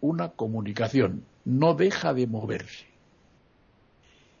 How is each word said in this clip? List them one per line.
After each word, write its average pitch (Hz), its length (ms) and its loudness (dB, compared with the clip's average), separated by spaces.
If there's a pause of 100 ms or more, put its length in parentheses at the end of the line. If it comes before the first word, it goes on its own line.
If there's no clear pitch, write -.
una 165 300 0
comunicación. 110 920 0 (200)
No 151 300 4
deja 170 380 2
de 127 140 0
moverse. 107 600 -6 (1500)